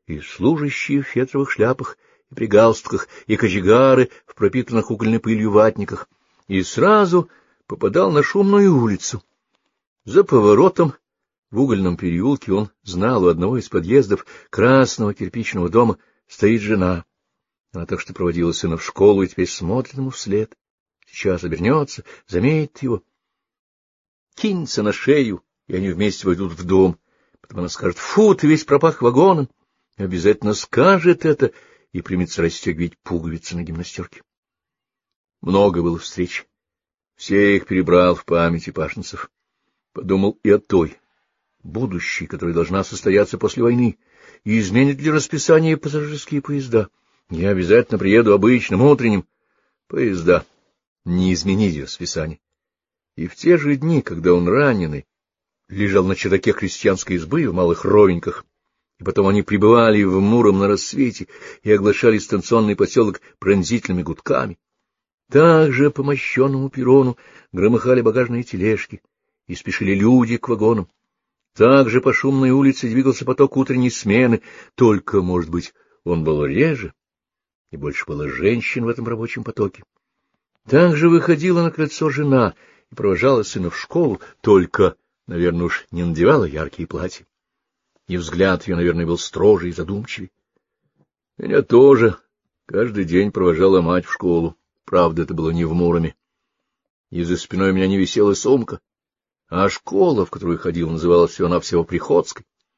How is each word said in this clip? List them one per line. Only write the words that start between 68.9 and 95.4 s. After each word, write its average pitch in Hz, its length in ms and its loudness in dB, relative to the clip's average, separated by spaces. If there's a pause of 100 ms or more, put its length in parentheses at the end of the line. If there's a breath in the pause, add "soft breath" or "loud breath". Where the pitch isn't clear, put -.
и 90 80 -12
спешили 95 400 -4
люди 117 420 2
к - 120 -10
вагонам. 110 400 0 (680)
Так 131 340 4
же 120 120 0
по 131 120 0
шумной 135 380 0
улице 135 380 2
двигался 131 360 0
поток 131 320 2
утренней 127 340 0
смены, 117 520 2 (340 loud breath)
только, 104 460 2
может 87 280 -2
быть, 85 240 -8 (300)
он 85 180 -2
был 76 220 0
реже, 113 500 -2 (800)
и 80 40 -16
больше 71 300 -10
было 73 220 -8
женщин 107 560 -2
в 113 40 -4
этом 117 200 -6
рабочем 117 340 -8
потоке. 107 400 -6 (840)
Так 156 280 4
же 160 120 4
выходила 170 540 2
на 165 100 -2
крыльцо 156 380 -4
жена 135 440 0 (380 soft breath)
и - 20 -20
провожала 107 480 0
сына 90 280 -6
в - 60 -14
школу, 151 440 -2 (200 loud breath)
только, 95 540 2 (320)
наверное, 85 380 -2
уж - 260 -6
не 85 140 -6
надевала 90 400 2
яркие 78 420 -10
платья. 90 400 -12 (800)
И 90 100 -8
взгляд 87 520 -2
ее, 90 80 -4
наверное, 85 300 0
был 85 120 -4
строже 90 520 0
и - 20 -12
задумчивее. 98 580 -10 (1080)
Меня - 240 -2
тоже 117 540 4 (500)
каждый 104 380 -4
день 92 280 0
провожала 92 480 2
мать 87 240 -2
в - 80 -10
школу. 82 440 -2 (280)
Правда, 85 380 0
это 87 120 -8
было 80 160 -4